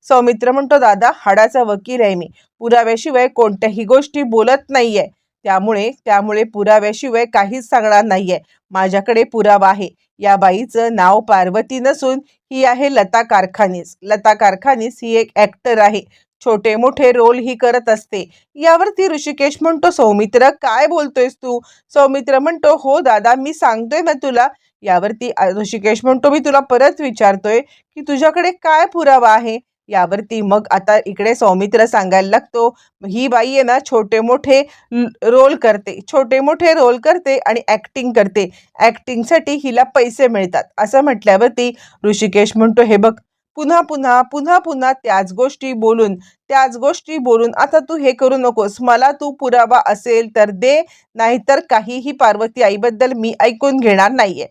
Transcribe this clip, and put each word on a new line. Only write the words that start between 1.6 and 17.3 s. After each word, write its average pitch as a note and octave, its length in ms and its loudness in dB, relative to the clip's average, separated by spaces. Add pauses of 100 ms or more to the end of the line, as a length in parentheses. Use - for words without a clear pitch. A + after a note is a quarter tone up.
वकील G#3+ 380 -4
आहे G3+ 140 0
मी, F3 120 -10 (320)
पुराव्याशिवाय A#3 680 0
कोणत्याही A3 560 -2
गोष्टी C#4+ 400 0
बोलत A#3 460 0
नाहीये, A#3 380 -2 (380)
त्यामुळे, G3+ 460 -2 (140)
त्यामुळे G#3 380 0
पुराव्याशिवाय A3 840 0
काहीच A3+ 440 -4
सांगणार G#3+ 340 2
नाहीये. F#3 360 -2 (320)
माझ्याकडे G3 520 0
पुरावा G3+ 460 2
आहे. G3 200 -2 (300)
या G3+ 160 2
बाईचं A3+ 600 0
नाव F#3+ 240 4
पार्वती G#3+ 600 -2
नसून C4+ 400 -2 (320)
ही C4 140 -2
आहे C4 300 0
लता G#3+ 260 2
कारखानीस. F#3+ 800 -2
लता G#3+ 320 0
कारखानीस A3 720 -2
ही A3+ 120 -4
एक A3+ 200 0
ॲक्टर G#3+ 420 0
आहे, G#3 240 -2 (400)
छोटे A3 340 -2
मोठे B3+ 360 0
रोल A#3+ 280 2